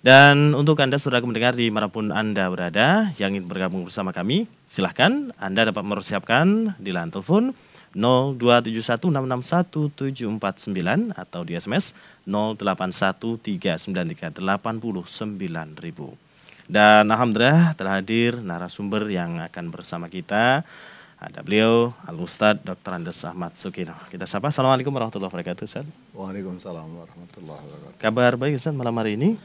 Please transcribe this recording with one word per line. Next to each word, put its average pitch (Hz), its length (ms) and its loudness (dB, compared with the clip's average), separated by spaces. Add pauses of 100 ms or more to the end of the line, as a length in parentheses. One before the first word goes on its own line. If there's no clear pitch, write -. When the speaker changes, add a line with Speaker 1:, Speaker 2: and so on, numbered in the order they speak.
Speaker 1:
Dan 143 480 10
untuk 147 320 4
Anda, 135 160 2
saudara 127 240 0
mendengar 120 320 0
dimanapun 107 560 0
Anda 101 400 0
berada, 104 640 2
yang 98 240 -2
ingin 90 80 -8
bergabung 92 400 -4
bersama 95 240 -6
kami, 123 400 -2 (160)
silahkan 233 720 0
Anda 101 320 0
dapat 92 80 -4
mempersiapkan 170 960 0
di 98 160 -8
line 87 160 -4
telepon 175 480 -2 (400)
nol 127 400 2
dua 120 240 6
tujuh 113 240 -4
satu 117 240 -2
enam 139 160 0
enam 131 160 -2
satu 160 560 -2
tujuh 135 320 -6
empat 101 320 -4
sembilan 107 560 -2
atau 87 320 -10
di 85 80 -8
S 85 160 -8
M 143 80 0
S - 160 -8 (320)
nol 107 320 -4
delapan 92 320 -2
satu 110 480 -4
tiga 90 400 -4
sembilan 90 320 -6
tiga 82 160 -12
delapan 95 480 -4
puluh 104 320 -8
sembilan 85 720 -10
ribu. 78 320 -12 (560)
Dan 107 400 8
alhamdulillah 120 720 4
telah 95 240 -2
hadir 117 400 0
narasumber 98 640 -6
yang 85 320 -4
akan 85 320 -10
bersama 85 400 -12
kita. 110 560 2 (480)
Ada - 320 -16
beliau, 117 560 4
Al-Ustadz 87 640 -2
Doktor 90 320 -10
Andes 85 240 -10
Ahmad 85 320 -10
Sukino. 90 400 -10 (160)
Kita 90 160 -10
sapa. 139 240 -4
Assalamualaikum 131 400 2
warahmatullahi 113 400 -6
wabarakatuh, 90 320 -8
Ustadz. - 240 -12 (240)
Speaker 2:
Waalaikumsalam 92 800 -12
warahmatullahi 82 800 -20
wabarakatuh. 73 320 -18
Speaker 1:
Kabar 120 320 2
baik, 135 240 -4
Ustadz, 151 160 -4
malam 120 240 -4
hari 107 160 -2
ini? 147 160 2 (140)